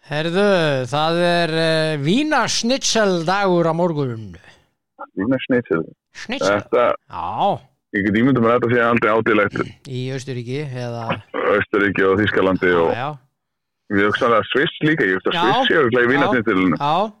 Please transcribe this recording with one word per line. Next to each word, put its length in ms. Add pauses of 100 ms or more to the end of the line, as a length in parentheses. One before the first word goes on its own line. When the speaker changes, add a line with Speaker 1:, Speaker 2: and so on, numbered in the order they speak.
Speaker 1:
Herðu, 400 (420)
það 340
er, 300
eh, 460
Wiener 500
Schnitzel 800
dagur 420
á 80
morgun. 560 (840)
Speaker 2:
Wiener 240
Schnitzel. 440 (260)
Speaker 1:
Schnitzel? 520
Speaker 2:
Þetta 320 (160)
Speaker 1:
Já. 500 (340)
Speaker 2:
Ég 140
get 80
ímyndað 260
mér 140
að 60
þetta 100
sé 80
aldrei 320
átíðlegt. 460 (300)
Speaker 1:
Í 140 (100)
Austurríki 520
eða 580 (100)
Speaker 2:
Austurríki 760
og 120
Þýskalandi 520
Speaker 1:
Já, 80
Speaker 2:
og 160
Speaker 1:
já. 120 (840)
Speaker 2:
ég 180
hugsa 240
að 160
Sviss 320
líka, 240
ég 160
hugsa 100
að 60
Speaker 1:
Já. 60
Speaker 2:
Sviss 260
sé 80
örugglega 240
í 80
Speaker 1:
Já. 40
Speaker 2:
Wiener 200
Schnitzelinu. 460
Speaker 1:
Já. 180 (240)